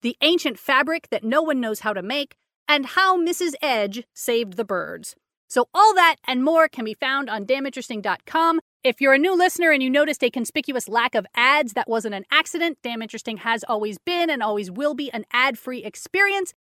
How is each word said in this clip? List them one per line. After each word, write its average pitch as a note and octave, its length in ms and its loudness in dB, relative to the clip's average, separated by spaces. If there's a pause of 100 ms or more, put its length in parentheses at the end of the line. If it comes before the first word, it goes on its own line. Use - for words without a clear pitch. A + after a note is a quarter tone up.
the A#3+ 180 -4
ancient D4 380 2
fabric C4+ 520 0
that G#3+ 140 -4
no C4 180 2
one D4 180 0
knows A3 200 -4
how G#3+ 120 -2
to G3 100 -4
make, C4+ 340 -6 (320)
and C#4+ 180 2
how F#4+ 300 2
Missus E4+ 460 -2
Edge A3+ 420 -2 (100)
saved A#3 420 -2
the F#3+ 80 -4
birds. E3+ 500 -8 (340)
So B3 260 0
all G#4 200 6
that E4+ 220 6 (100)
and B3+ 180 -2
more D#4+ 240 4
can B3 160 -8
be A3 100 -8
found C4+ 360 -4
on G3+ 140 -6
damn C4+ 220 -2
interesting B3+ 340 -8
dot F#3+ 260 -4
com. E4 340 2 (220)
If B3 180 2
you're C4+ 140 6
a C4+ 40 6
new F4+ 180 2
listener F4 340 4
and C#4+ 120 2
you C4 60 -2
noticed D4 340 2
a B3 80 2
conspicuous B3+ 580 -4
lack A#3 260 0
of G#3 200 0
ads, C4 380 4
that - 160 -4
wasn't G#3 260 -2
an F#3+ 160 -8
accident. D#4+ 520 0
Damn A#3 200 -8
Interesting A3 360 -10
has A3+ 260 -2
always G#3+ 340 -2
been F4 320 -2
and C4 120 -2
always G#3 280 -2
will C#4 240 -2
be C4+ 180 -8
an A3 200 -8
ad-free B3+ 520 -2
experience. G4 680 -2 (120)